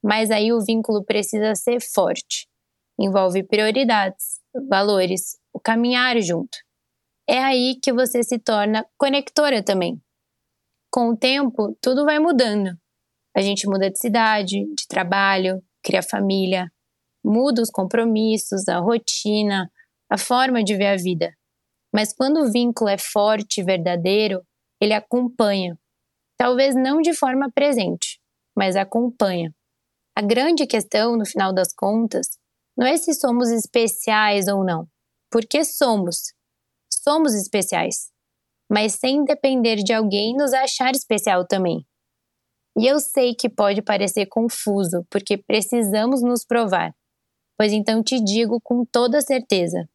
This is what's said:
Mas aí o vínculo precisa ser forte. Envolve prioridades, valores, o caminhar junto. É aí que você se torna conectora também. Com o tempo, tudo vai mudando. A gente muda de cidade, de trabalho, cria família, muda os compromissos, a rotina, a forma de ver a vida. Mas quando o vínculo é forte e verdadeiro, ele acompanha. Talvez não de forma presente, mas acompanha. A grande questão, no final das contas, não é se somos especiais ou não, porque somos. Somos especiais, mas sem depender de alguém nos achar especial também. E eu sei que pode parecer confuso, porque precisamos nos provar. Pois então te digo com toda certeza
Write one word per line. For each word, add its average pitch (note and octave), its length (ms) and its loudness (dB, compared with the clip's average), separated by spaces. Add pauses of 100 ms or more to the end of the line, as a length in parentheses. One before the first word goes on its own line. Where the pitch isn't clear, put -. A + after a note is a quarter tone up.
Mas G#3+ 280 2
aí A3 220 2
o A3+ 120 0
vínculo A3 400 0
precisa G#3 500 -2
ser A#3+ 260 -2
forte. - 680 -2 (500)
Envolve F#3+ 440 2
prioridades, G#3+ 1000 0 (280)
valores, F#3+ 720 0 (140)
o - 80 -14
caminhar A#3+ 600 2
junto. F3 380 -4 (720)
É B3+ 100 2
aí C4 420 0
que C4 120 0
você A#3+ 300 0
se A#3+ 160 -4
torna G#3+ 480 0 (120)
conectora C#4 640 0
também. F#3 380 -2 (880)
Com A#3+ 200 0
o A3+ 60 0
tempo, B3+ 640 0
tudo C4 240 0
vai D4+ 140 2
mudando. A3 580 2 (600)
A G3+ 60 2
gente G3+ 260 -2
muda G3 220 0
de G3 80 -10
cidade, G#3+ 680 0 (100)
de - 140 -10
trabalho, F#3+ 760 0 (200)
cria F#3 200 0
família, F#3+ 680 -2 (540)
muda A#3 380 2
os A3+ 80 -2
compromissos, A3 1000 -2
a F3 100 0
rotina, G#3 920 -2 (400)
a G3+ 80 0
forma B3 460 2
de G3+ 120 0
ver G3 120 2
a G3+ 80 2
vida. F3 360 -2 (640)
Mas G#3+ 180 0
quando C#4+ 280 0
o C4 100 2
vínculo A#3 400 0
é G3 80 0
forte G#3 640 0
e F#3 40 -4
verdadeiro, F#3 800 0 (380)
ele G#3+ 140 2
acompanha. G#3 840 -2 (580)
Talvez B3 380 2
não C4 260 2
de E4 120 2
forma C4+ 400 0
presente, A3+ 680 0 (360)
mas F#3+ 180 0
acompanha. G3 800 -2 (600)
A G#3+ 60 -2
grande C4+ 440 2
questão, A3+ 500 0
no G#3+ 80 0
final G3 260 -2
das F#3 220 0
contas, G#3+ 560 -2 (480)
não B3 100 2
é D4 120 2
se D#4 160 0
somos A#3+ 340 0
especiais G#3+ 1000 0
ou G3 160 0
não, E3+ 220 -2 (440)
porque A#3 340 0
somos. G#3 680 -2 (580)
Somos D4 400 0
especiais, F#3+ 760 -4 (600)
mas G#3 240 0
sem C#4 300 0
depender C4 520 2
de G#3 160 0
alguém A3 440 0
nos C#4 160 0
achar C4 400 0
especial G3+ 540 0
também. F3 400 -2 (880)
E A3 100 2
eu C#4+ 140 4
sei B3 340 0
que A#3+ 140 -4
pode G3+ 320 0
parecer G3+ 460 -2
confuso, G3 840 -2
porque G3 300 -4
precisamos A3 840 0
nos B3 220 0
provar. F#3+ 500 0 (600)
Pois G#3+ 160 2
então A3 300 0
te A3+ 200 0
digo A3 400 0
com A#3+ 220 -2
toda B3 380 2
certeza F3+ 720 -2